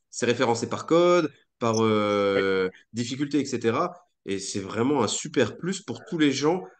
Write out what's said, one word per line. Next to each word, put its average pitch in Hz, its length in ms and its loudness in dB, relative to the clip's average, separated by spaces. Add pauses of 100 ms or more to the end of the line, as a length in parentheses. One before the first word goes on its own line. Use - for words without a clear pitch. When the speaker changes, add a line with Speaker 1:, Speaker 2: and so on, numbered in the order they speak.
(100)
Speaker 1:
c'est - 160 -6
référencé 117 420 2
par 101 180 -6
code, 175 440 4 (280)
par, 113 220 0
euh, 101 840 2
Speaker 2:
Oui. 92 40 -4 (220)
Speaker 1:
difficulté, 131 480 -2
et 131 60 0
cetera. 123 480 -2 (340)
Et 98 120 -4
c'est 98 200 -6
vraiment 113 440 0
un - 20 2
super 135 500 -2
plus 185 240 -6
pour - 240 -10
tous 170 140 -6
les 147 140 4
gens 156 320 -2 (160)